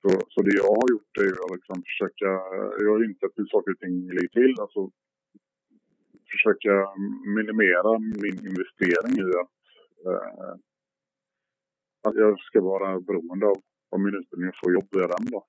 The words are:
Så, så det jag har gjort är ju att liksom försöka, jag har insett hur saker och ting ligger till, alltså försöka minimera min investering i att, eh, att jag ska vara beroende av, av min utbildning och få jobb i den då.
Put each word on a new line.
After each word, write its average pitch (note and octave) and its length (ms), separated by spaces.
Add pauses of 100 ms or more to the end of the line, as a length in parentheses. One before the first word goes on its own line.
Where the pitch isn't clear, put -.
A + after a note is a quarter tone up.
Så, G2 80 (220)
så - 140
det G2+ 160
jag G2 180
har B2+ 120
gjort - 200 (100)
är G2 80
ju F#2 140
att F2+ 120
liksom F2+ 220 (120)
försöka, G2 380 (560)
jag G#2 100
har A2+ 140
insett G2 280
hur G2+ 180
saker G2 180
och - 120
ting F2+ 100 (220)
ligger F2+ 240
till, C3 140 (100)
alltså G2+ 160 (1500)
försöka G#2 380 (680)
minimera G#2+ 540 (300)
min F#2+ 160 (120)
investering F2+ 640 (120)
i F#2 40 (120)
att, - 100 (560)
eh, F2+ 460 (1500)
att A2+ 180
jag G#2 160
ska - 200
vara F#2+ 400
beroende F2+ 460
av, G2+ 120 (340)
av G#2+ 80
min G2+ 200
utbildning F2+ 300
och - 140
få F2+ 140
jobb F#2+ 160
i F#2+ 40 (160)
den F2+ 100 (100)
då. G2 140